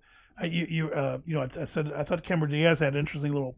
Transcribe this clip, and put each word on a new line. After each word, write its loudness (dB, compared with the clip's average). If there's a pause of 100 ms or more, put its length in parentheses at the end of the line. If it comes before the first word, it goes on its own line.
(360)
I, -6
you, -2
you, -2
uh, 0
you -2
know, 2
I, -6
I -2
said, -2
I -2
thought -2
Cameron 2
Diaz 6
had 2
interesting -2
little -2